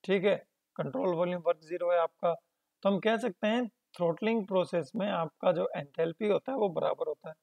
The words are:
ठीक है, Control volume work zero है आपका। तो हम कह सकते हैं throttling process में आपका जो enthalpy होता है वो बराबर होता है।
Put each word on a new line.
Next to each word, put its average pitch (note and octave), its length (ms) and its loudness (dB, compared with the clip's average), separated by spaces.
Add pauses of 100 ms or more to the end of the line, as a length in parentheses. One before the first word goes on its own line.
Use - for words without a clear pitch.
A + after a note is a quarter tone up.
ठीक F#3+ 200 2
है, G3+ 120 6 (400)
Control F3 380 -2
volume F3 280 -2
work E3 180 0
zero F3 320 -4
है F3 60 4
आपका। E3+ 360 0 (480)
तो G3 60 2
हम G3+ 120 2
कह A3 160 2
सकते G#3+ 300 -4
हैं A#3 220 0
throttling F#3+ 800 -2
process F3+ 500 0
में G3+ 120 -2
आपका F3 440 0
जो F3 240 0
enthalpy E3 520 -2
होता G#3 240 0
है C4+ 60 -2
वो G#3 100 2
बराबर D#3 400 -2
होता D#3 200 -8
है। D#3 140 -14